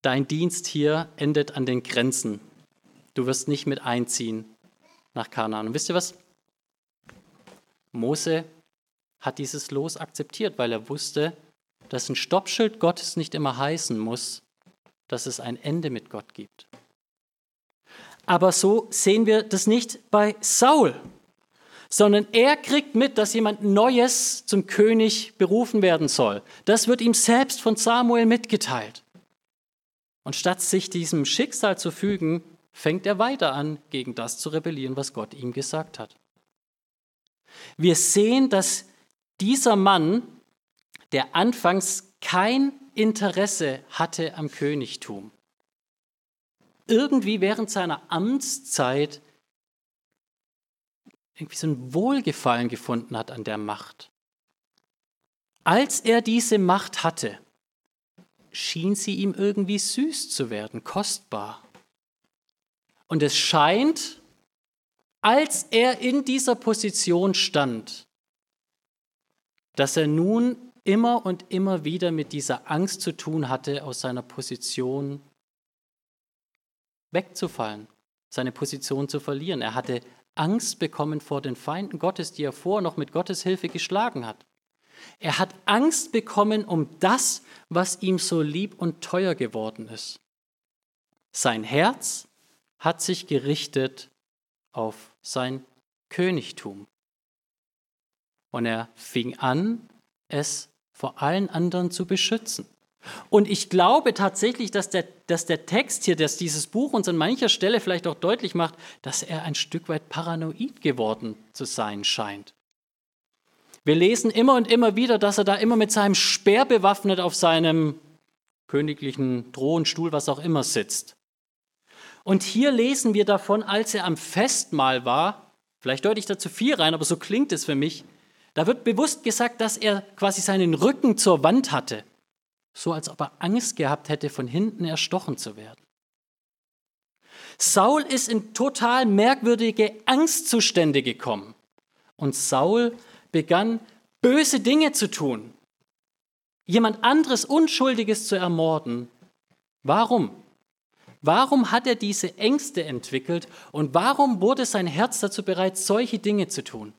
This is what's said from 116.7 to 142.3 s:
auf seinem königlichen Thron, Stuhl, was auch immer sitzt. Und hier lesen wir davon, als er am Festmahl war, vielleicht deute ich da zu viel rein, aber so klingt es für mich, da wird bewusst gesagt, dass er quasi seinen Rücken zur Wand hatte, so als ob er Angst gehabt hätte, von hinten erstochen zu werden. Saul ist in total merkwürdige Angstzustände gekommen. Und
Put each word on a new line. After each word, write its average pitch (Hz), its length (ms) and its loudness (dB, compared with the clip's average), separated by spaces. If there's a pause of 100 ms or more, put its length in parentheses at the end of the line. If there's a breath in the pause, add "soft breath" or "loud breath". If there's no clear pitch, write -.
auf 175 160 -2
seinem 160 640 4 (680)
königlichen 135 840 -4
Thron, 147 340 0
Stuhl, 160 280 -4
was 147 160 -2
auch 143 100 -2
immer 156 240 0
sitzt. - 540 -4 (1080 loud breath)
Und 190 200 2
hier 269 280 2
lesen 240 420 2
wir 202 120 4
davon, 202 380 2
als 214 300 -2
er 190 120 -4
am 170 100 0
Festmahl 139 880 0
war, 151 480 -2 (280)
vielleicht 135 260 -4
deute 214 140 2
ich - 60 -10
da 196 140 -4
zu - 80 -8
viel 262 280 0
rein, 160 180 2
aber 156 100 -2
so 165 140 0
klingt 247 340 -2
es 165 140 -4
für 151 100 -2
mich, 147 300 -4 (480 soft breath)
da 160 140 0
wird 247 180 -2
bewusst 254 380 0
gesagt, 240 360 -2
dass 220 160 -2
er 202 260 0 (140)
quasi 196 240 0
seinen 185 340 2
Rücken 233 440 2
zur 165 260 6
Wand 226 300 4
hatte, 120 320 -4 (680)
so 170 200 -6
als 156 160 -8
ob - 100 -16
er - 200 -4
Angst 220 360 -2
gehabt 147 340 -2
hätte, 147 200 -4
von 127 180 -6
hinten 180 380 -2
erstochen 156 520 -4
zu 107 200 -12
werden. 110 240 -20 (1800 loud breath)
Saul 269 460 4
ist 262 260 -4
in 220 240 -4
total 254 520 0
merkwürdige 220 880 2 (120)
Angstzustände 208 1000 2
gekommen. 110 520 -6 (600)
Und 139 200 -2